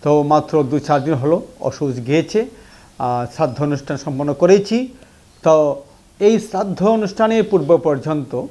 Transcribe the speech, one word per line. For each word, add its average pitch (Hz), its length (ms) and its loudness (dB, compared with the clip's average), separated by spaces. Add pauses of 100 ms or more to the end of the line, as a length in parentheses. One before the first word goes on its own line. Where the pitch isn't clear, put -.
তো 147 220 4
মাত্র 151 400 2
দু 135 160 -2
চার 143 240 0
দিন 156 100 -2
হলো 151 340 0 (120)
অসৌজ 131 360 -4 (100)
গিয়েছে, 160 340 0 (600)
আহ, 123 340 -4
শ্রাদ্ধ 143 300 -2
অনুষ্ঠান 143 340 -4
সম্পন্ন 143 360 -4
করেছি। 196 440 4 (680)
তো 156 400 2 (360)
এই 220 200 4
শ্রাদ্ধ 196 480 -2
অনুষ্ঠানের 220 560 0
পূর্ব 170 340 2
পর্যন্ত 143 720 -4